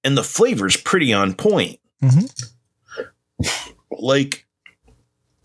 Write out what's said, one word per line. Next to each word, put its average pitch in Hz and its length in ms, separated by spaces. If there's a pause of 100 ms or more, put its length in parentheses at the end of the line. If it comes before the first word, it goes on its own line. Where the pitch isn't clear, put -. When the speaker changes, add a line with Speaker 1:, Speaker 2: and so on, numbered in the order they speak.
Speaker 1:
And 139 140
the 117 60
flavor's 107 540
pretty 147 360
on 98 200
point. 175 460 (240)
Speaker 2:
Mm-hmm. - 1400 (520)
Speaker 1:
Like, 139 480 (1000)